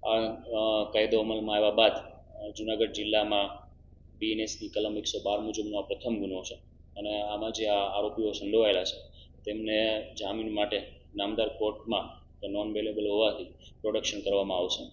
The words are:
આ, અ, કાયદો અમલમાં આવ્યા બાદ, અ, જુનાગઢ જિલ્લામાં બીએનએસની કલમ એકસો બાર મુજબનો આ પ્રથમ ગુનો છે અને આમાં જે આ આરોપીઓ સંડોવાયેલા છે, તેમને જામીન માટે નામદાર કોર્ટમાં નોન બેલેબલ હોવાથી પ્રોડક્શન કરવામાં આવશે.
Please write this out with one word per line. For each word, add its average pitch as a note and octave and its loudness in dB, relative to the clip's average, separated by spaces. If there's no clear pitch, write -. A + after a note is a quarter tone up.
આ, A2+ 0
અ, A2 0
કાયદો A2 4
અમલમાં G#2+ 0
આવ્યા G#2 6
બાદ, A2 8
અ, - -10
જુનાગઢ A2 0
જિલ્લામાં G#2 0
બીએનએસની A2 -4
કલમ G#2 -2
એકસો G#2 -4
બાર G2+ 2
મુજબનો G#2+ -4
આ G2 -2
પ્રથમ G#2+ -4
ગુનો F#2+ -4
છે - -10
અને G#2 -4
આમાં G#2 -4
જે A2 -2
આ G#2 4
આરોપીઓ G#2 0
સંડોવાયેલા G2+ 4
છે, - -6
તેમને G#2+ 0
જામીન A2 -4
માટે G#2 0
નામદાર G#2+ 0
કોર્ટમાં G#2+ -4
નોન G#2 -2
બેલેબલ G#2+ -2
હોવાથી G#2 2
પ્રોડક્શન G#2+ 0
કરવામાં G2 2
આવશે. F#2 -2